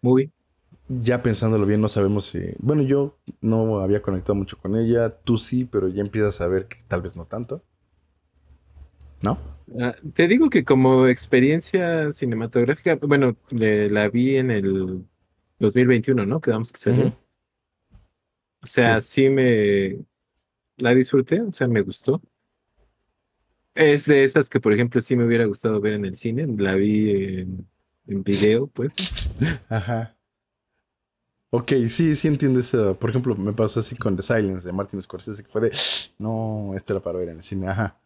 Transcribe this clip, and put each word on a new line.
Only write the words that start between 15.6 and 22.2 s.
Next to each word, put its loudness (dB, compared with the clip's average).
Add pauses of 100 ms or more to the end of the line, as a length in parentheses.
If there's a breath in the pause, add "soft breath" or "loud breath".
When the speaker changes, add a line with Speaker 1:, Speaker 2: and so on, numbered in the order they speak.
Speaker 1:
mil 4
veintiuno, 2
¿no? -2
Quedamos -2
que -16
salió. 2
Speaker 2:
Ujú. -4 (1500)
Speaker 1:
O -14
sea, 4
Speaker 2:
Sí. 0
Speaker 1:
sí 6
me 2 (720)
la 0
disfruté, 2
o -6
sea, -2
me 2
gustó. -2 (1500)